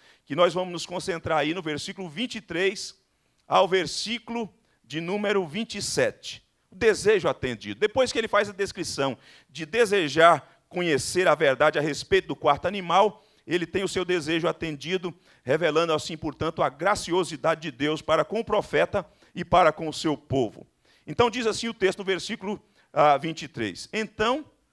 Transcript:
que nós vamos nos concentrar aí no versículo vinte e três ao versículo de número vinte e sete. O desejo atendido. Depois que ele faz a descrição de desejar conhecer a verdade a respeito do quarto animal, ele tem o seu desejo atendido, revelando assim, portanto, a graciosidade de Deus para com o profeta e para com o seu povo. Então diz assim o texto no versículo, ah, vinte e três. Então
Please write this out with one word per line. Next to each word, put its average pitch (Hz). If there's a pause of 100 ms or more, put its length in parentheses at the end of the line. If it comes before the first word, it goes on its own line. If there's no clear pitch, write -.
(240)
que 139
nós 175
vamos 180
nos 165
concentrar 170
aí 151
no 185
versículo 160
vinte 202
e 220
três 190 (460)
ao 185
versículo 208 (300)
de 151
número 196
vinte 208
e 180
sete. - (260)
O -
desejo 185
atendido. 110
Depois 226
que 240
ele 226
faz 208
a 208
descrição 165 (320)
de 151
desejar 165
conhecer 175
a 151
verdade 151
a 147
respeito 170
do 147
quarto 147
animal, 190 (220)
ele 170
tem 196
o 180
seu 180
desejo 170
atendido, 165 (280)
revelando 160
assim, -
portanto, 160
a 151
graciosidade 165
de 160
Deus 147
para 160
com 208
o 214
profeta 175 (260)
e 180
para 175
com 160
o 147
seu 151
povo. - (400)
Então 233
diz 226
assim 220
o 226
texto 185
no 196
versículo, 190 (320)
ah, 147
vinte 160
e 147
três. 104
Então 220 (280)